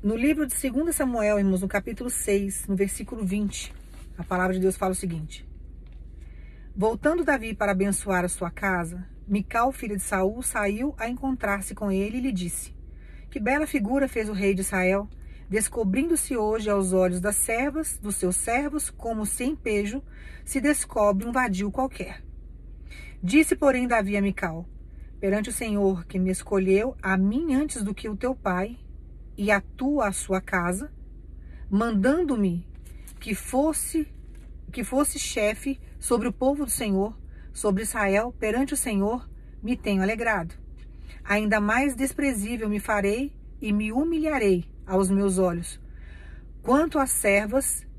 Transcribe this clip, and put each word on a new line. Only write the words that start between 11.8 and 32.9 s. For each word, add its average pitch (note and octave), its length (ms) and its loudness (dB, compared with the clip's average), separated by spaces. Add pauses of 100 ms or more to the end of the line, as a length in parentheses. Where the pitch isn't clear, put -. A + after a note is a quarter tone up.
ele G3+ 240 0
e B3+ 60 -2
lhe C4 100 0
disse: F3+ 420 -4 (560)
'Que - 80 -8
bela C4+ 280 2
figura C4 420 2
fez A3 220 -2
o - 20 -4
rei G3 220 4
de F#3+ 80 0
Israel, F#3+ 440 2 (440)
descobrindo-se A#3 840 2
hoje G#3+ 360 2
aos F#3+ 240 4
olhos F#3 260 4
das G3+ 160 0
servas, C#4 640 0
dos G3+ 180 -4
seus F3+ 200 0
servos, C#4+ 520 0
como A3 380 -4
sem B3 280 -2
pejo G#3 480 -2 (440)
se C4+ 160 -2
descobre G#3+ 640 4
um A#3 60 -2
vadio G#3 380 2
qualquer.' C4 520 -4 (1000)
Disse, C#4 320 6
porém, B3+ 320 4
Davi G#3 300 2
a G3+ 60 2
Mical: F3 440 -2 (540)
'Perante G#3 300 2
o - 20 -6
Senhor, G3+ 540 2
que - 120 -4
me F#3 120 4
escolheu G3 720 2
a F#3+ 160 4
mim B3 340 4
antes C4+ 300 2
do G3+ 100 0
que - 160 -6
o G#3+ 80 -4
teu B3+ 180 0
pai, G3+ 440 -2 (600)
e G3+ 120 2
a G3+ 80 8
tua, C4 500 0
a F#3+ 40 0
sua F#3+ 260 -2
casa, F#3 540 0 (760)
mandando-me A3 1000 2 (500)